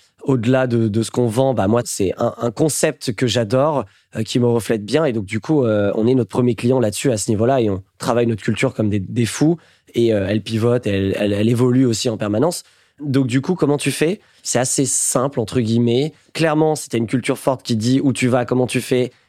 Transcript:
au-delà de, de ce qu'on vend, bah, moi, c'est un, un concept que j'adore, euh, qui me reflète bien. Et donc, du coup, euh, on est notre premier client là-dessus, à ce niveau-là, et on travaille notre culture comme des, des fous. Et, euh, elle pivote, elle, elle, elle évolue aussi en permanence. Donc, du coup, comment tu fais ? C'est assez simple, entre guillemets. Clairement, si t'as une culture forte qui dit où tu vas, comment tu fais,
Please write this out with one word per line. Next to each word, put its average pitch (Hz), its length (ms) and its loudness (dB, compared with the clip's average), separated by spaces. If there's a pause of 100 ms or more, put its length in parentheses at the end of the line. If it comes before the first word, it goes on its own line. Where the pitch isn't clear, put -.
(240)
au-delà 131 420 2
de, 117 220 0
de 107 140 0
ce 110 80 -4
qu'on 123 160 0
vend, 127 280 2
bah, 104 140 0
moi, 117 180 2
c'est - 320 -2
un, 117 180 -2
un 120 140 -2
concept - 640 -2
que 127 120 0
j'adore, 123 600 0 (280)
euh, 117 100 -4
qui - 140 -2
me 123 80 4
reflète 117 380 0
bien. 139 220 0
Et 123 80 0
donc, 110 100 -4
du 107 160 -6
coup, 147 240 0
euh, 104 300 2
on 110 120 0
est 127 80 4
notre 123 140 0
premier 123 260 0
client 127 260 0
là-dessus, 110 300 0
à 113 60 0
ce 104 140 -4
niveau-là, 117 320 2
et 107 80 0
on 92 120 -4 (140)
travaille 120 300 0
notre 117 160 -4
culture 120 320 -2
comme 107 160 0
des, 104 100 0
des 110 240 -2
fous. 156 320 2 (380)
Et, 117 180 4
euh, 98 160 2
elle 104 140 0
pivote, 117 440 0
elle, 98 300 0
elle, 104 160 0
elle 104 160 0
évolue 123 380 4
aussi 117 240 0
en 107 80 -6
permanence. 107 440 -2 (380)
Donc, 139 260 0
du 127 160 0
coup, 185 120 -2
comment 147 220 2
tu 143 140 -2
fais ? 156 300 -2 (220)
C'est - 160 -4
assez 131 280 0
simple, 131 520 -2
entre 117 220 -2
guillemets. 120 540 0 (180)
Clairement, 156 420 2
si - 140 -8
t'as - 80 -6
une 117 100 0
culture 127 320 -2
forte 131 240 -2
qui 120 140 -2
dit 123 260 2
où 135 120 2
tu 127 120 -2
vas, 123 200 2
comment 127 200 0
tu 127 140 -2
fais, 123 320 -2 (160)